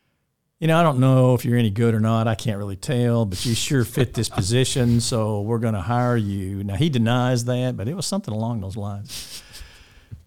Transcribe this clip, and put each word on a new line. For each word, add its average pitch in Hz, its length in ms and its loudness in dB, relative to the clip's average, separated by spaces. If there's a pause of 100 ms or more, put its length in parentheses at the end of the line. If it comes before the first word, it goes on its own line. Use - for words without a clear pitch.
(600)
"You 165 80 -2
know, 160 100 4
I 170 40 6
don't 139 180 4
know 131 320 6
if 120 140 0
you're 120 100 2
any 113 140 2
good 117 240 2
or 107 60 2
not. 113 280 2
I 110 60 0
can't 104 240 -4
really 101 180 -6
tell, 120 480 0
but 95 220 -4
you 117 80 2
sure 127 320 0
fit - 260 0
this 113 160 -2
position, 120 720 2
so 110 400 -2
we're 110 200 -2
gonna 110 200 0
hire 120 380 0
you." 98 460 -4
Now, 101 120 -4
he 151 140 2
denies 123 560 0
that, 123 320 -2
but 98 100 -4
it 170 80 -6
was - 80 -6
something 214 300 -4
along 113 260 -4
those 95 160 -8
lines. 101 640 -10 (880)